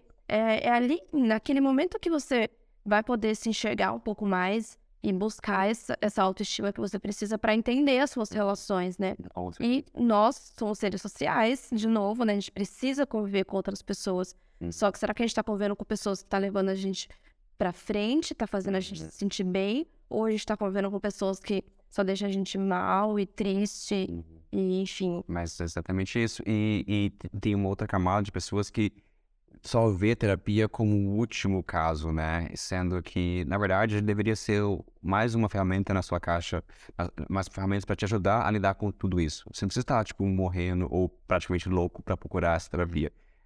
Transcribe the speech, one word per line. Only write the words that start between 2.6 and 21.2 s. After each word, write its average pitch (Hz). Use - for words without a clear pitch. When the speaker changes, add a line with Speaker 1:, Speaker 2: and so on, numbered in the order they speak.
Speaker 1:
vai 208
poder 220
se 226
enxergar 208
um 233
pouco 214
mais 196
e 208
buscar 196
essa, -
essa 208
autoestima 202
que -
você 208
precisa 208
pra 220
entender 254
as 277
suas 233
relações, 196
né? 190
Speaker 2:
Com 180
certeza. 240
Speaker 1:
E -
nós 226
somos 214
seres 196
sociais, -
de 220
novo, 226
né? 208
A -
gente 202
precisa 269
conviver 202
com -
outras 196
pessoas. 185
Speaker 2:
Uhum. 170
Speaker 1:
Só 202
que -
será 208
que -
a 233
gente -
tá 214
convivendo 202
com 202
pessoas 202
que -
tá 202
levando 196
a 190
gente 190
pra 185
frente, 220
tá 220
fazendo 196
a 190
gente 185
Speaker 2:
Uhum. 160
Speaker 1:
se -
sentir 202
bem? 196
Ou 220
a 220
gente 214
tá 214
convivendo 196
com 196
pessoas 196